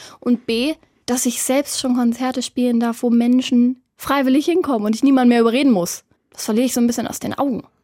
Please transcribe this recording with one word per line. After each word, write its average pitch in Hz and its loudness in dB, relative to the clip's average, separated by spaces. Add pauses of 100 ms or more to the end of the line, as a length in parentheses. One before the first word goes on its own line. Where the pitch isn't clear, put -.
(200)
und 247 -2
B, 247 -2 (300)
dass 247 -2
ich 240 -4
selbst 269 -2
schon 247 -2
Konzerte 247 -2
spielen 247 -2
darf, 233 -2
wo 247 0
Menschen 247 2 (160)
freiwillig 269 0
hinkommen 285 0
und 220 0
ich - -2
niemanden 262 4
mehr 240 4
überreden 247 2
muss. 175 -2 (280)
Das - -14
verliere 233 0
ich 247 -2
so 254 -2
ein 240 2
bisschen 233 -4
aus - -10
den 202 -8
Augen. 269 -4 (200)